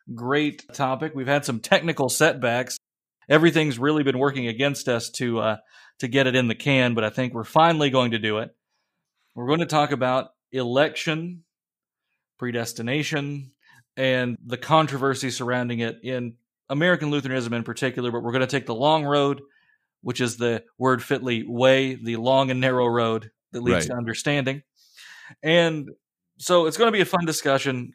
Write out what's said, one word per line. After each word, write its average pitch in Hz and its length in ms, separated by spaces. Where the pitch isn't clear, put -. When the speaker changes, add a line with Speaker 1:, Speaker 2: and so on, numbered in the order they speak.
Speaker 1:
great 143 580
topic. 139 420
We've 131 140
had 143 160
some 117 160
technical 156 480
setbacks. 123 680
Everything's 151 500
really 147 240
been 131 160
working 135 300
against 135 400
us 117 220
to, 120 280
uh, 110 180
to 127 80
get 131 180
it 123 80
in 127 140
the 113 80
can, 127 380
but 113 100
I 107 60
think 127 220
we're 113 120
finally 156 460
going 123 200
to 113 80
do 107 200
it. 117 120
We're 120 100
going 156 140
to 165 60
talk 139 260
about 127 380
election, 156 920
predestination, 135 1120
and 127 480
the 120 120
controversy 135 720
surrounding 120 500
it 113 220
in 123 320
American 151 420
Lutheranism 131 420
in 117 100
particular, 123 480
but 117 120
we're 117 100
gonna 131 140
take 135 200
the 117 80
long 151 300
road, 143 360
which 120 180
is 113 160
the 117 280
word 123 240
fitly 123 440
way, 131 480
the 113 220
long 131 340
and 127 100
narrow 127 260
road 113 440
that 120 100
leads - 240
Speaker 2:
Right. - 60
Speaker 1:
to 123 40
understanding. 135 640
And 160 480
so 175 280
it's 156 100
gonna 226 140
be 208 100
a 170 60
fun 175 180
discussion. 135 720